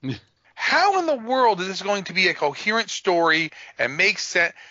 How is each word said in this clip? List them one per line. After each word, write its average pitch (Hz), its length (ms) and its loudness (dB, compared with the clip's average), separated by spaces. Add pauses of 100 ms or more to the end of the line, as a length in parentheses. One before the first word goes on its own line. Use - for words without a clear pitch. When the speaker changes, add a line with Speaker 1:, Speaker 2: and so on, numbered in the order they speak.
Speaker 1:
<laughs> - 540 -12
Speaker 2:
How 370 460 2
in 339 60 -2
the 302 100 0
world 233 440 2
is 185 60 -4
this 185 160 -8
going 196 220 -2
to 175 80 -12
be 185 160 2
a 160 60 0
coherent 208 540 -2
story 165 640 2 (300)
and 127 160 0
make 190 240 0
sense? - 340 0 (160)